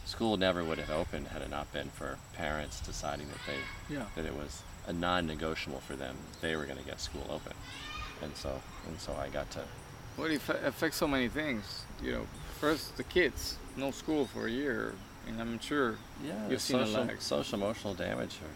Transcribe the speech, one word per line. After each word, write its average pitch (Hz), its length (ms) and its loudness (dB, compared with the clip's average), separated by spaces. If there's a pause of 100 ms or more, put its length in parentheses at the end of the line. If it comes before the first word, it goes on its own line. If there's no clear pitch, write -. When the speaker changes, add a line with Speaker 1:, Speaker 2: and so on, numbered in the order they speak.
Speaker 1:
school 113 320 4
never 92 280 6
would 80 140 2
have 73 120 -2
opened 76 380 0
had 73 140 -4
it 71 80 -4
not 73 220 -2
been 71 180 -2
for 69 280 -6 (160)
parents 76 460 0
deciding 73 480 -2
that 73 180 -8
they, 76 480 -4
Speaker 2:
Yeah. 135 100 -2 (120)
Speaker 1:
that 82 80 0
it 76 100 -2
was 73 280 -6 (240)
a 95 60 -2
non-negotiable 80 880 2
for - 160 -6
them. 65 200 -4 (240)
They 80 160 2
were 76 80 0
gonna 67 180 -4
get 69 180 -8
school - 300 -4
open. 76 220 -4 (680)
And 76 140 -4
so, 67 240 -2 (280)
and 82 100 -4
so - 160 -4
I 71 140 -2
got 69 240 -2
to - 80 -6 (560)
Speaker 2:
Well, 151 140 0
it 151 100 2
fa-, - 240 0
affects 147 320 2
so 175 120 4
many 131 200 4
things. 127 560 -2 (180)
You 127 100 0
know, 113 140 0 (340)
first 151 360 4
the - 80 -2
kids, - 520 4 (200)
no 135 140 2
school 147 360 2
for 113 200 -2
a 113 40 2
year, 113 440 2 (340)
and 113 120 -2
I'm 117 200 0
sure 131 360 4 (280)
Speaker 1:
Yeah, 151 80 -2 (100)
Speaker 2:
you've - 100 0
Speaker 1:
the 127 60 4
Speaker 2:
seen 127 220 6
a 110 60 6
Speaker 1:
social, 107 180 4
Speaker 2:
lot. 110 180 -2
Speaker 1:
social 135 400 2
emotional 104 320 2
damage 90 420 0 (200)